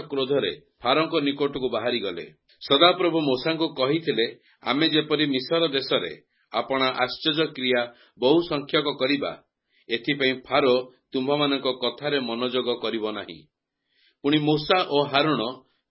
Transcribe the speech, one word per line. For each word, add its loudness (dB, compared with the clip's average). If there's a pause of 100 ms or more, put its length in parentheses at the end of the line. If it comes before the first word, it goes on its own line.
କ୍ରୋଧରେ -2 (280)
ଫାରୋଙ୍କ 0
ନିକଟକୁ -2
ବାହାରିଗଲେ। -4 (360)
ସଦାପ୍ରଭୁ 4
ମୋଶାଙ୍କୁ 0
କହିଥିଲେ, 0 (380)
"ଆମେ 2
ଯେପରି 2
ମିଶର 0
ଦେଶରେ -2 (420)
ଆପଣା 0 (120)
ଆଶ୍ଚର୍ଯ୍ୟ 0
କ୍ରିୟା 0 (380)
ବହୁ 6
ସଂଖ୍ୟକ -2 (100)
କରିବା, -2 (580)
ଏଥିପାଇଁ 0
ଫାରୋ 4 (340)
ତୁମ୍ଭମାନଙ୍କ 0 (120)
କଥାରେ -2
ମନୋଯୋଗ -2 (120)
କରିବ -4
ନାହିଁ।" -10 (840)
ପୁଣି 4
ମୋଶା 2 (120)
ଓ 2
ହାରୁଣ 0 (500)